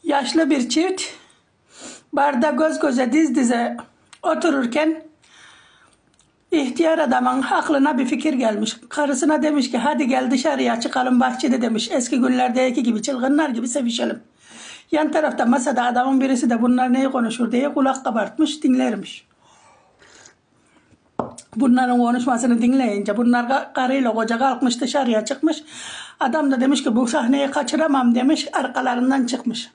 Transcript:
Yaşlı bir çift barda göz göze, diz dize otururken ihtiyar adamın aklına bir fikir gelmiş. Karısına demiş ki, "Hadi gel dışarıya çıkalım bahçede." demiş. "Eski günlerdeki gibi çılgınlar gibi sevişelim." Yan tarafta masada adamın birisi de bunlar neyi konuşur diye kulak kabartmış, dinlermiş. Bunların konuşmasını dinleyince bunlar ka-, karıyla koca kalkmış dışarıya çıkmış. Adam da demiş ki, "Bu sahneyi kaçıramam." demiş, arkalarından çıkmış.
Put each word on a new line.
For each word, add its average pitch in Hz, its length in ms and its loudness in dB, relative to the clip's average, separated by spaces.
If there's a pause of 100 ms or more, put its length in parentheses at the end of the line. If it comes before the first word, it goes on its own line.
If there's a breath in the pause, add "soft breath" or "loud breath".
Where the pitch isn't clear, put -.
Yaşlı 285 460 0
bir 247 200 0
çift 370 320 -2 (1120 loud breath)
barda 285 380 2
göz 311 280 0
göze, 254 320 0
diz 294 240 2
dize 240 420 0 (460)
otururken 311 800 0 (1500 soft breath)
ihtiyar 320 480 0
adamın 254 420 0
aklına 294 560 2
bir 277 80 0
fikir 302 280 -2
gelmiş. 220 440 -2 (120)
Karısına 294 540 0
demiş 294 280 0
ki, 277 60 -2
"Hadi 254 300 0
gel 254 240 0
dışarıya 262 480 0
çıkalım 254 400 0
bahçede." 254 420 0
demiş. 226 300 -2
"Eski 269 280 -2
günlerdeki 254 640 2
gibi 220 180 0
çılgınlar 277 480 0
gibi 233 180 -4
sevişelim." 240 560 -4 (680 loud breath)
Yan 302 200 2
tarafta 262 340 0
masada 247 380 2
adamın 254 380 2
birisi 262 280 2
de 226 120 2
bunlar 247 320 2
neyi 269 180 2
konuşur 240 400 -2
diye 277 220 0
kulak 262 300 0
kabartmış, 233 600 -2
dinlermiş. 254 640 -2 (2250 loud breath)
Bunların 247 420 2
konuşmasını 240 640 2
dinleyince 214 560 0
bunlar 240 260 2
ka-, 269 300 -2
karıyla 254 400 0
koca 226 240 -2
kalkmış 247 440 0
dışarıya 247 440 0
çıkmış. 311 380 -2 (560 loud breath)
Adam 285 320 0
da 247 100 0
demiş 269 220 2
ki, 233 120 0
"Bu 247 120 2
sahneyi 277 440 0
kaçıramam." 277 640 2
demiş, 262 380 0
arkalarından 254 720 0
çıkmış. 240 500 -6